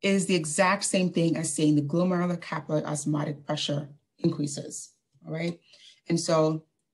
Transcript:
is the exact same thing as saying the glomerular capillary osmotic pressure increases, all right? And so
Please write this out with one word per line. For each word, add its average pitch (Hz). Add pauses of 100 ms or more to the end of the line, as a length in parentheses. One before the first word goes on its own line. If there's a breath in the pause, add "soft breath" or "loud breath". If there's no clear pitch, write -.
is 196
the 190
exact 180
same 185
thing 165
as 160
saying 151
the 147
glomerular 175
capillary 156
osmotic 151
pressure 147 (300)
increases, - (360)
all 160
right? 170 (520 soft breath)
And 170
so 160 (300)